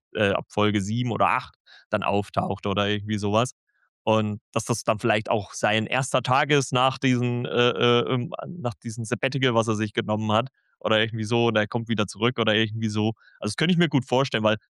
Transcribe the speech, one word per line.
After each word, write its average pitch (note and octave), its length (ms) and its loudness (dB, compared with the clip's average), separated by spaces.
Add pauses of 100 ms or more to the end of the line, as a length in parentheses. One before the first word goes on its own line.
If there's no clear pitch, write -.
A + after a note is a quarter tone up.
(160)
äh, G2+ 160 2
ab - 180 -4
Folge G#2 320 2
sieben A#2 300 -2
oder G2+ 180 2
acht - 260 -4 (340)
dann G#2 140 -2
auftaucht G2+ 640 -2
oder G2+ 220 0
irgendwie G#2 280 -4
so G2+ 140 -2
was. A2+ 200 2 (520)
Und G#2+ 360 0 (120)
dass - 140 -2
das - 180 -2
dann A2 160 0
vielleicht A2 320 0
auch G2+ 220 -2
sein A2 340 0
erster. C3 340 -2
Tag C3+ 300 0
ist C#3 220 2
nach B2+ 260 2
diesen, B2 460 0
äh, A#2+ 240 2
äh, A#2+ 440 2
ähm, B2 180 -2 (160)
nach B2 280 -8
diesem A2+ 300 -10
Sabbatical, B2+ 500 0
was A2 120 4
er A2+ 80 0
sich G#2+ 180 -2
genommen G#2+ 380 -2
hat A#2 180 2 (300)
oder A2 200 2
irgendwie A2 240 -2
so A#2 240 2
und A2+ 100 0
er G#2 100 2
kommt A#2 220 -6
wieder G#2+ 160 0
zurück A2+ 320 -2
oder A2 160 2
irgendwie A2 360 0
so. G#2+ 240 0 (260)
Also, G#2 140 -4
das - 40 -10
könnte E3+ 140 2
ich E3+ 80 2
mir E3+ 100 2
gut C3+ 160 0
vorstellen, B2 380 0
weil G#2+ 140 4 (140)